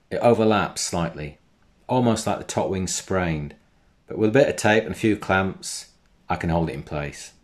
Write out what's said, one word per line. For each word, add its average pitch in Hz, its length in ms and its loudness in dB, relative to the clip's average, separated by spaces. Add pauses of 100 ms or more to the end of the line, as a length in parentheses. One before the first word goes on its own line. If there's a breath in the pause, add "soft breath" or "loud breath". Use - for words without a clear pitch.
it - 80 -6
overlaps 107 640 2
slightly, 80 560 -6 (500)
almost 120 380 2
like 104 140 -2
the - 40 -12
top 95 260 -2
wing's 92 260 -4
sprained. 82 580 -2 (540)
But - 100 -10
with 107 140 2
a - 20 -4
bit 135 160 6
of - 60 -4
tape 110 300 2
and - 80 -6
a - 40 -8
few 107 200 2
clamps, - 720 -2 (380)
I 95 80 -2
can 85 140 -4
hold 82 220 0
it - 20 -10
in 69 80 -10
place. - 520 -10 (100)